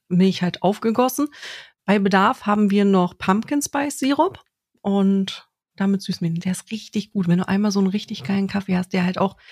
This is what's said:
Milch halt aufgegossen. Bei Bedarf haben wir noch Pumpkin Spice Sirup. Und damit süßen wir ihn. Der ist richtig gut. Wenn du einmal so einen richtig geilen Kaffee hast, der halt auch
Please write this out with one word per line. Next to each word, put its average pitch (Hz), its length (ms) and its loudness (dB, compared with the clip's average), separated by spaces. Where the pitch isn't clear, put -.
Milch 185 340 2
halt 175 200 -4
aufgegossen. 226 640 0
Bei 202 140 4
Bedarf 196 480 2
haben 208 240 2
wir 202 140 4
noch 185 340 2
Pumpkin 226 440 0
Spice 285 360 -4
Sirup. 294 400 0
Und 196 680 0
damit 196 280 0
süßen - 180 -6
wir 170 120 -2
ihn. 170 80 -4
Der 185 120 -4
ist - 180 -10
richtig - 420 -8
gut. 190 140 -2
Wenn 175 120 2
du 185 100 -4
einmal 202 240 0
so 196 80 0
einen 190 80 2
richtig 208 340 -6
geilen 196 240 -2
Kaffee 190 300 -4
hast, 180 160 -4
der 180 120 0
halt 180 140 -2
auch 190 180 -2